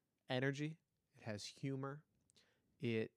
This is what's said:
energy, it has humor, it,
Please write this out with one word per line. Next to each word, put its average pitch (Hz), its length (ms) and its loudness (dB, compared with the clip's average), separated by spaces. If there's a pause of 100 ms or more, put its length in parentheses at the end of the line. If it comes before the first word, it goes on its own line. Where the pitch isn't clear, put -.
(280)
energy, 139 480 2 (400)
it - 80 -20
has 107 260 -4 (100)
humor, 135 400 -2 (800)
it, 113 340 2